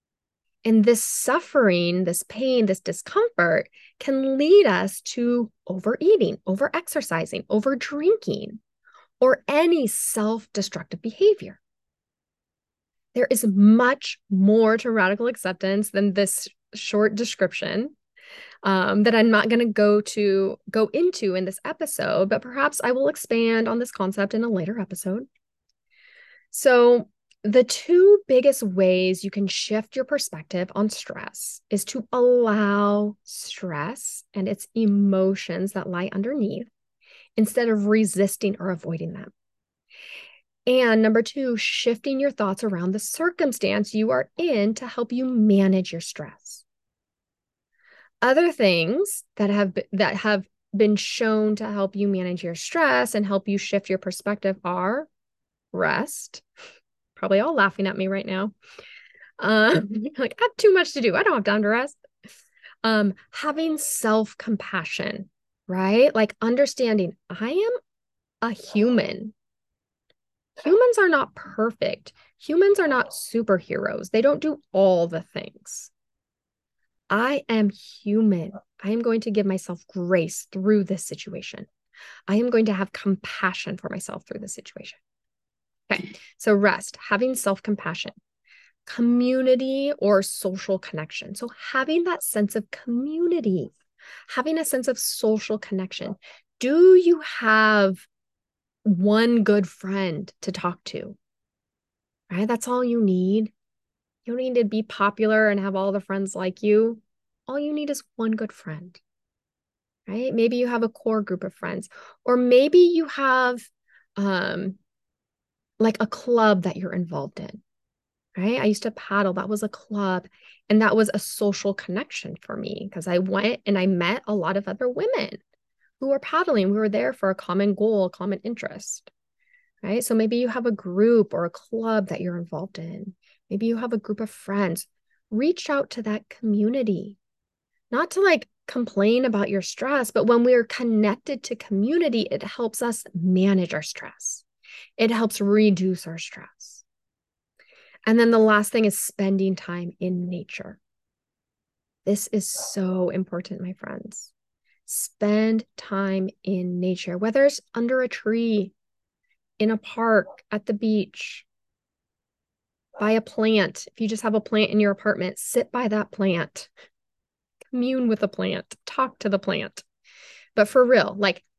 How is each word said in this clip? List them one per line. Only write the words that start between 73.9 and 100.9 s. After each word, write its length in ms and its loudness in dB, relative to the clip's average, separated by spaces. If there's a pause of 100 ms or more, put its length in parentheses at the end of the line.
They 100 2
don't 200 2
do 200 -4 (120)
all 340 4
the 140 -8
things. 720 -16 (1160)
I 400 -2
am 200 2
human. 800 -2 (320)
I 80 -4
am 100 -2
going 200 0
to 100 -6
give 140 0
myself 420 -6
grace 640 -2
through 320 2
this 220 -6
situation. 600 -14 (640)
I 80 0
am 140 2
going 160 4
to 80 0
have 200 -4
compassion 840 -4
for 120 -10
myself 360 -12
through 140 -12
this 140 -12
situation." 440 -18 (920)
Okay, 200 -6 (260)
so 160 2
rest, 440 0 (120)
having 240 0
self-compassion, 800 -4 (760)
community 1120 2
or 240 4
social 560 -4
connection. 560 -10
So 160 -12 (220)
having 320 0
that 200 -4
sense 320 -2
of 140 -6
community, 1000 -2 (580)
having 300 -2
a 60 -4
sense 220 -4
of 120 -2
social 580 -2
connection. 580 -8 (440)
Do 360 8
you 260 6
have 760 2 (840)
one 600 4
good 240 2
friend 640 -6 (120)
to 80 -8
talk 340 -6
to? 320 -12 (1160)